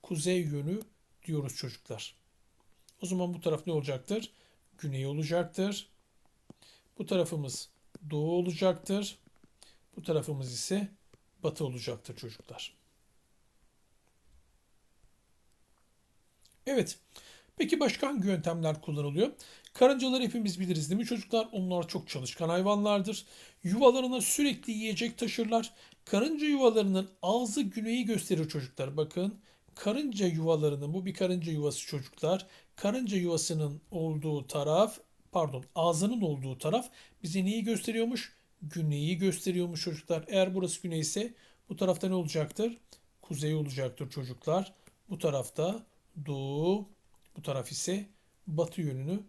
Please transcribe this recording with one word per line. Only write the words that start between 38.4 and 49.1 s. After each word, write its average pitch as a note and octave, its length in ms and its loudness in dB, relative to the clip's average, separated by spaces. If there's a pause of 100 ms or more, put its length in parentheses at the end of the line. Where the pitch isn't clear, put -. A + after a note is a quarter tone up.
Güneyi D#3 560 0
gösteriyormuş F3 680 0
çocuklar. D#3+ 440 -4
Eğer F#3+ 280 4
burası F3+ 260 -2
güney E3 180 -2
ise G#3 340 -2 (360)
bu - 60 -8
tarafta F#3 320 2
ne F#3 60 2
olacaktır? F3+ 640 0 (440)
Kuzey D3+ 340 -2
olacaktır C3+ 540 -4
çocuklar. D#3 640 -2 (360)
Bu F3 80 -6
tarafta D#3 680 -2 (420)
doğu, D3 640 0 (480)
bu D3+ 40 -14
taraf C3+ 300 -4
ise F#3+ 340 -4 (420)
batı D#3+ 340 -2
yönünü D3 480 -2